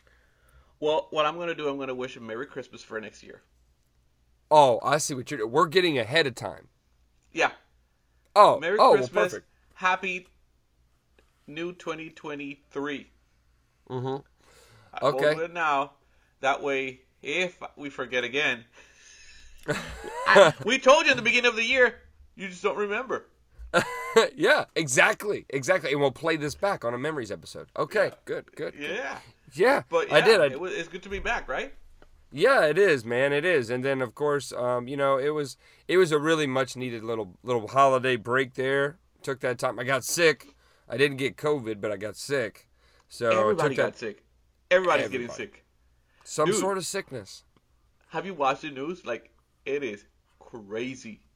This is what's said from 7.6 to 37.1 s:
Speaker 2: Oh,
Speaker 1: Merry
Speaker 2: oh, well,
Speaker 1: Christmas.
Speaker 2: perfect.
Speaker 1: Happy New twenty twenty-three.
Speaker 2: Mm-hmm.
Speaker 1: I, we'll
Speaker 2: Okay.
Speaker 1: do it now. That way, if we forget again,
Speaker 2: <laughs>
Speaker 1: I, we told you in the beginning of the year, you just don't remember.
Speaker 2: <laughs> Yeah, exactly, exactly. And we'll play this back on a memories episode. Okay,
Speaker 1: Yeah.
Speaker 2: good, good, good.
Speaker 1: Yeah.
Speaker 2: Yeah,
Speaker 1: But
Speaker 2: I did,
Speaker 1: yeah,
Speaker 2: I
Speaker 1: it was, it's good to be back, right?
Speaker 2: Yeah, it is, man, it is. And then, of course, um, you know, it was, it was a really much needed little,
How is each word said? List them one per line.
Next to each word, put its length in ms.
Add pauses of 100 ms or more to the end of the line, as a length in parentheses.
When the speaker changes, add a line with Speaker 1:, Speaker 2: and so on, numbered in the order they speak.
Speaker 2:
Oh, 240
Speaker 1:
Merry 180
Speaker 2:
oh, 140
well, 60
Speaker 1:
Christmas. 260
Speaker 2:
perfect. 240 (280)
Speaker 1:
Happy 520 (1200)
New 240
twenty 380
twenty-three. 1000 (800)
Speaker 2:
Mm-hmm. 280 (760)
Speaker 1:
I, 80
we'll 140
Speaker 2:
Okay. 200
Speaker 1:
do 80
it 100
now. 380 (500)
That 200
way, 380 (240)
if 340 (200)
we 120
forget 360
again, 400 (540)
Speaker 2:
<laughs> 480 (600)
Speaker 1:
I, 260 (100)
we 160
told 260
you 60
in 60
the 60
beginning 260
of 60
the 80
year, 320 (400)
you 120
just 160
don't 140
remember. 480 (480)
Speaker 2:
<laughs> 100 (500)
Yeah, 300 (140)
exactly, 720
exactly. 420
And 80
we'll 100
play 280
this 180
back 300
on 80
a 40
memories 360
episode. 340 (100)
Okay, 280
Speaker 1:
Yeah. 80 (100)
Speaker 2:
good, 320
good, 220
good. 200
Speaker 1:
Yeah. 200 (360)
Speaker 2:
Yeah, 360
Speaker 1:
But 200
Speaker 2:
I 120
did, 160
Speaker 1:
yeah, 60
Speaker 2:
I 40
Speaker 1:
it 120
was, 140
it's 140
good 160
to 60
be 100
back, 300
right? 240 (580)
Speaker 2:
Yeah, 340
it 120
is, 260
man, 300
it 100
is. 260
And 140
then, 180
of 140
course, 380
um, 340
you 80
know, 220
it 140
was, 260 (320)
it 80
was 160
a 40
really 300
much 300
needed 260
little, 400